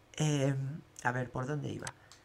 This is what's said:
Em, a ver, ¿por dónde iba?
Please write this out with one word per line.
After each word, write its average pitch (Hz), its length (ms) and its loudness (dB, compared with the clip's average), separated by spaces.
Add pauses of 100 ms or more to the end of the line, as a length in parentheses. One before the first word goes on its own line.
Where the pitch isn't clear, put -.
(200)
Em, 139 640 2 (200)
a 123 100 2
ver, 127 180 -2
¿por 127 160 -4
dónde 143 240 -2
iba? - 160 -6 (380)